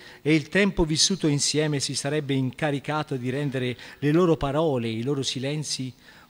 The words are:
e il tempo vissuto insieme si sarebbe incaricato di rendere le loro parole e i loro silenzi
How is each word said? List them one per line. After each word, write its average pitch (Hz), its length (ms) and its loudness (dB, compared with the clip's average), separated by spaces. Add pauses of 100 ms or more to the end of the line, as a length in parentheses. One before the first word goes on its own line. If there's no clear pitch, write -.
(220)
e 151 120 4
il 156 160 2
tempo 185 360 2
vissuto 160 420 2
insieme 147 520 2
si 131 160 -4
sarebbe 139 380 -2
incaricato 143 840 -2
di 123 120 -4
rendere 127 480 -2 (220)
le 147 120 2
loro 165 260 6
parole 139 500 0
e 113 40 -2
i 113 120 -4
loro 139 200 -2
silenzi 135 720 -6 (360)